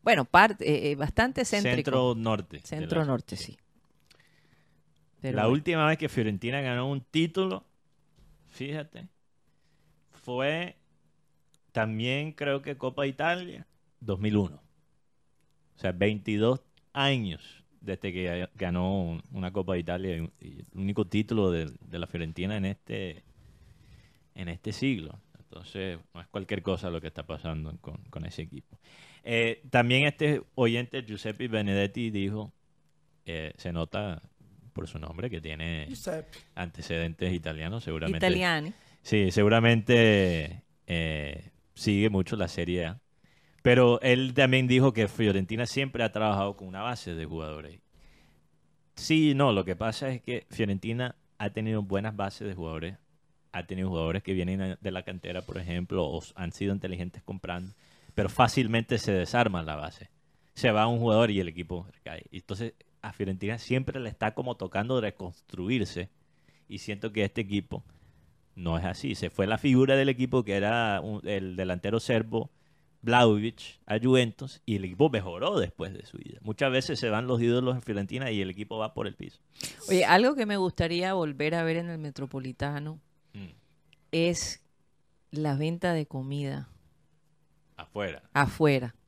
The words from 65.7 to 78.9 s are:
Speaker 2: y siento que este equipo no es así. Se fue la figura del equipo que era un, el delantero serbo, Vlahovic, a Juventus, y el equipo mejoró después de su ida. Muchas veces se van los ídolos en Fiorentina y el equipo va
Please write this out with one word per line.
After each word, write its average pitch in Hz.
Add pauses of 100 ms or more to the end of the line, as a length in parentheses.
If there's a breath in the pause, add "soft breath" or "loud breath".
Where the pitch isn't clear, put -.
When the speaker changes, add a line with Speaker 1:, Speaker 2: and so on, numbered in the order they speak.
Speaker 2:
y 101
siento 104
que 107
este 104
equipo 101 (720 soft breath)
no 85
es 85
así. -
Se -
fue 95
la 95
figura 135
del 139
equipo 127
que 104
era 104
un, 104
el 95
delantero 95
serbo, 113 (520)
Vlahovic, 113
a 107
Juventus, 127
y 107
el 95
equipo 95
mejoró 110
después 92
de -
su -
ida. -
Muchas 117
veces 131
se 120
van 113
los 123
ídolos 127
en 120
Fiorentina 113
y 104
el 95
equipo 104
va 107